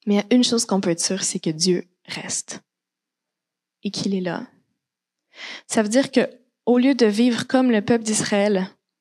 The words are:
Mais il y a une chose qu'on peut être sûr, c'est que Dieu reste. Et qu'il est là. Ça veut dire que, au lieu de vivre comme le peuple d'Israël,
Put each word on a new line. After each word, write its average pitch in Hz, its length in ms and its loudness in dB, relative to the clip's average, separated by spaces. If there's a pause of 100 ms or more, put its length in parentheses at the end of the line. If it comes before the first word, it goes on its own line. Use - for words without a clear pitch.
Mais 202 80 2
il 202 40 4
y 202 40 2
a 208 140 2
une 247 80 6
chose 233 220 0
qu'on 196 160 0
peut 180 100 0
être 170 120 -4
sûr, 190 200 -4
c'est - 160 -4
que - 100 -4
Dieu 175 380 0 (180)
reste. - 560 -10 (1200)
Et 202 60 -8
qu'il 196 240 -4
est 190 80 -2
là. 180 240 -6 (1200)
Ça 226 160 2
veut 208 60 -4
dire 269 220 2
que, 233 180 2 (360)
au 247 120 4
lieu 254 180 4
de 240 100 2
vivre 226 420 2
comme 262 240 2
le 214 100 2
peuple 233 220 0
d'Israël, 202 640 0 (340)